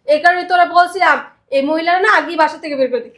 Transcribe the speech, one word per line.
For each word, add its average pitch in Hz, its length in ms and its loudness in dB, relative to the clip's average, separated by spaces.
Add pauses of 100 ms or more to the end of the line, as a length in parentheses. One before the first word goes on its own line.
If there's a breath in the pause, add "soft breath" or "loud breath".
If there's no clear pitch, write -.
এই 302 140 2
কারণে 349 240 0
তোরা 359 220 2
বলছিলাম, 349 540 2 (280)
এই 269 140 0
মহিলারা 330 380 -2
না 392 180 2
আগেই 311 180 -4
বাসা 311 220 0
থেকে 294 180 -10
বের 262 140 0
করে 240 100 -4
দিই। - 180 -14